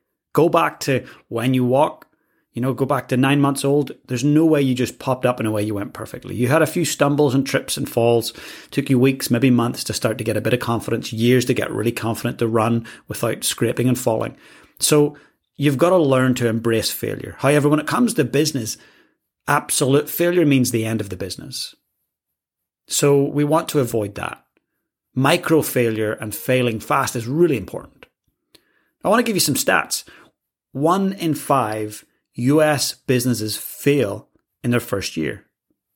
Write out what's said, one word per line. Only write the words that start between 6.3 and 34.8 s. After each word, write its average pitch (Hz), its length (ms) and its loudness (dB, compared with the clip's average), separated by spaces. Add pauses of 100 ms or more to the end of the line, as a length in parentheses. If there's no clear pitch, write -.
You 117 140 0
had 160 140 4
a 151 40 2
few 165 180 -2
stumbles 143 480 2
and 135 140 2
trips - 300 -4
and - 120 -4
falls. 117 440 2 (400)
Took 139 180 -2
you 131 80 4
weeks, 135 320 2
maybe 120 180 4
months 120 360 0
to - 80 -6
start 110 260 -2
to 113 60 -6
get 110 120 -2
a 113 40 -2
bit - 140 -2
of - 40 2
confidence, 117 540 -4
years 120 320 4
to 123 100 0
get 110 160 -4
really 107 220 -2
confident 117 480 -6
to 117 80 0
run 113 360 0 (220)
without - 380 -6
scraping - 420 -2
and 127 100 2
falling. 113 400 -4 (440)
So 147 360 2 (380)
you've 143 240 0
gotta 175 200 4
learn 131 380 4
to 120 120 0
embrace 113 420 0
failure. - 480 -8
However, 143 300 2
when 151 100 2
it 151 80 -4
comes - 280 0
to 143 100 2
business, 135 520 -2 (720)
absolute 143 640 0
failure 175 360 2
means 135 260 4
the 113 140 0
end 110 140 -2
of 101 100 -8
the 98 60 -10
business. - 600 -10 (1120)
So 143 340 4
we 147 220 0
want 156 240 0
to 151 100 -2
avoid 110 380 -2
that. - 280 -10 (720)
Micro 151 480 2
failure 110 520 0
and 107 200 -8
failing 123 460 0
fast 139 340 -2
is 113 140 -6
really 151 300 2
important. - 480 -14 (960)
I 170 40 0
wanna 226 140 4
give 233 140 -2
you 165 40 0
some 143 140 0
stats. - 480 0 (680)
One 185 400 2
in 165 220 -2
five 110 680 -4 (360)
U 143 220 4
S 151 320 0
businesses 120 640 -2
fail 120 720 -2 (340)
in 120 80 0
their 123 80 2
first - 380 -6